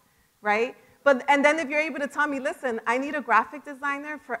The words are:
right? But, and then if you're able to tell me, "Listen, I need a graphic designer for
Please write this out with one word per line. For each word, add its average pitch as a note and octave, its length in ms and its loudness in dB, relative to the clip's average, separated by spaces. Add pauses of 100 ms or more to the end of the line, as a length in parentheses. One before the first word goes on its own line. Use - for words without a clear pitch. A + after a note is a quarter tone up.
(400)
right? G#3+ 360 0 (280)
But, C4+ 240 4
and C#4+ 160 4
then D4 140 6
if D4 120 -6
you're D4 100 0
able D#4+ 200 -4
to C#4+ 80 -4
tell D4 180 -2
me, C#4 140 -4
"Listen, C4 460 -4
I A#3+ 120 0
need C#4+ 160 -4
a D4+ 60 -2
graphic A#3+ 440 0
designer C#4+ 540 -8
for - 220 -8